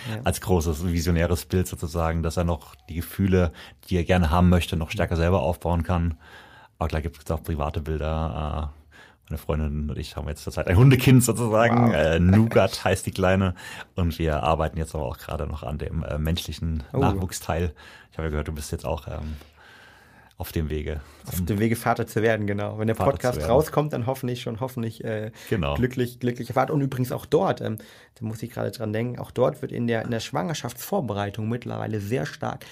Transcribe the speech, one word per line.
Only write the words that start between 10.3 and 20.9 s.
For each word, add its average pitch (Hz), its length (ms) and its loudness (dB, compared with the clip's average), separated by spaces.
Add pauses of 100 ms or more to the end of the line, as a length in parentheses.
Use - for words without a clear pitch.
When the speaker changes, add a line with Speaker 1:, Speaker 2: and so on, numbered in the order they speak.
Speaker 2:
zurzeit - 240 -4
ein 92 80 6
Hundekind 127 480 8
sozusagen. 117 640 4
Speaker 1:
Wow. 104 60 4
Speaker 2:
Äh, 80 260 4
Nougat 110 640 6
<laughs> - 0 -
heißt - 220 0
die 95 40 -4
Kleine. 95 440 2 (420)
Und 85 220 0
wir 78 240 0
arbeiten 78 360 2
jetzt 78 160 -6
aber 76 120 -4
auch 62 120 -8
gerade 78 280 -6
noch 76 180 -8
an 73 140 -6
dem, 76 260 -6
äh, 73 140 -4
menschlichen 80 720 -4
Speaker 1:
Oh. 131 60 -2
Speaker 2:
Nachwuchsteil. 90 760 0 (400)
Ich - 60 -10
habe 80 80 -4
ja 80 40 -4
gehört, 73 180 -4
du 82 40 -6
bist 73 180 -10
jetzt 82 160 -6
auch, 78 220 -6
ähm, 78 260 -8 (1040)
auf - 140 -10
dem 80 160 -2
Wege 76 320 -4 (260)